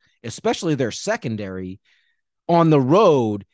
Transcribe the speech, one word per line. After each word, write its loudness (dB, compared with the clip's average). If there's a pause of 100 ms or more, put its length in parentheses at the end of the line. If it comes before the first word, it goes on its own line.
(240)
especially -4
their -2
secondary, -8 (680)
on 4
the 4
road, 2